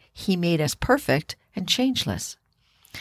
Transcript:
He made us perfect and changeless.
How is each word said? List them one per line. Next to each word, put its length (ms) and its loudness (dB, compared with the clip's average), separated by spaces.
He 240 -2
made 240 2
us 140 0
perfect 600 0
and 120 -6
changeless. 680 -2